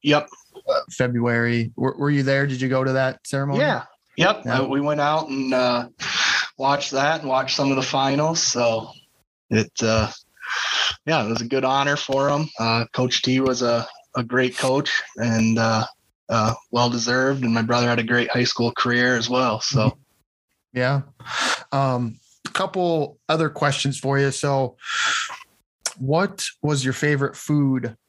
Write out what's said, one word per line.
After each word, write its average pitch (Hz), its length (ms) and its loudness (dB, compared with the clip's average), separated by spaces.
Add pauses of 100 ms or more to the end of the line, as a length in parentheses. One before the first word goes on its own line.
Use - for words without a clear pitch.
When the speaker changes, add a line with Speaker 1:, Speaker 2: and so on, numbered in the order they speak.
Speaker 1:
Yep. 147 260 2 (640)
Speaker 2:
February. 117 840 0
Were, 127 200 -2
were 143 140 0
you 143 120 2
there? 135 240 2
Did 131 140 -4
you 131 80 0
go 131 160 2
to 131 80 0
that 131 340 -2
ceremony? 139 340 -2
Speaker 1:
Yeah. 262 240 0 (320)
Yep. 185 280 2
Speaker 2:
Yeah. 123 160 0
Speaker 1:
Uh, 139 60 0
we 139 140 0
went 147 200 0
out 151 280 0
and, 135 260 -4
uh, 123 340 0 (680)
watched 139 360 0
that 147 280 0
and 147 80 -8
watched 131 280 0
some 139 140 0
of 135 60 2
the 131 60 0
finals. 139 600 0
So 117 480 0 (600)
it, 107 220 2 (100)
uh, 110 280 2 (960)
yeah, 151 180 0
it 104 40 -4
was 113 120 -2
a 117 60 -6
good 131 180 0
honor 139 320 2
for 135 320 0
him. 147 200 0 (100)
Uh, 113 340 2
Coach 127 300 0
T 127 180 2
was 127 220 2
a, 117 260 0 (260)
a 127 80 -2
great 123 360 0
coach 139 440 0 (140)
and, 113 420 2
uh, 113 280 2 (420)
uh, 113 260 0 (160)
well-deserved. 123 720 0
And 233 120 2
my 233 80 2
brother 120 260 2
had 120 100 2
a 117 40 -2
great 120 280 0
high 123 140 2
school 117 280 0
career 123 440 2
as 117 140 -2
well. 123 300 0
So. 113 300 2
Speaker 2:
Mm-hmm. - 880 -16
Yeah. 135 220 2 (720)
Um, 123 480 0 (260)
a - 40 -10
couple 170 680 -2 (100)
other 160 200 2
questions 143 500 0
for 139 200 0
you. 139 120 4
So 139 460 -2 (1200)
what 165 500 0 (140)
was 143 240 0
your 131 80 0
favorite 143 440 0
food 131 600 0 (120)